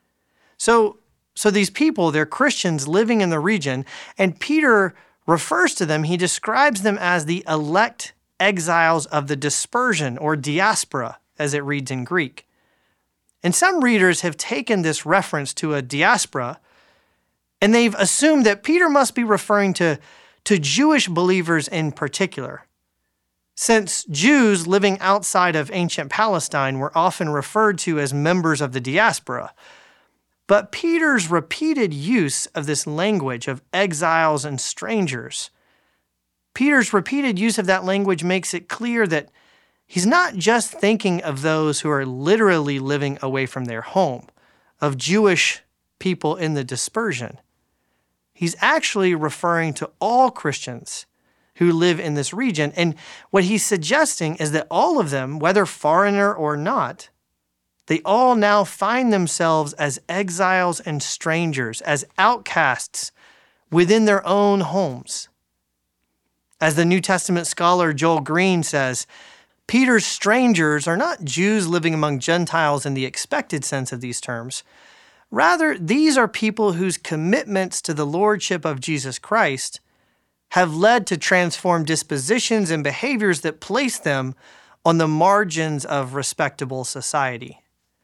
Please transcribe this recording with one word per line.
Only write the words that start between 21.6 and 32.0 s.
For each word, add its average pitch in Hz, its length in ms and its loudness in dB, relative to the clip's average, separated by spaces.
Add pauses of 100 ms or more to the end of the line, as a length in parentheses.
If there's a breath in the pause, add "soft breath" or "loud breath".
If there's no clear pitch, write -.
in 160 240 -4
particular, 143 760 -6 (920)
since - 480 2
Jews 202 640 2
living 196 320 2
outside 185 560 2
of 147 160 -4
ancient 170 380 -4
Palestine 151 680 0
were 143 180 -4
often 165 340 0
referred 196 480 0
to 160 200 -2
as 139 160 -2
members 160 460 2
of 135 120 -4
the 131 80 -4
diaspora. 139 720 -2 (920 soft breath)
But 208 240 4
Peter's 311 580 0
repeated 240 640 0
use 151 540 -2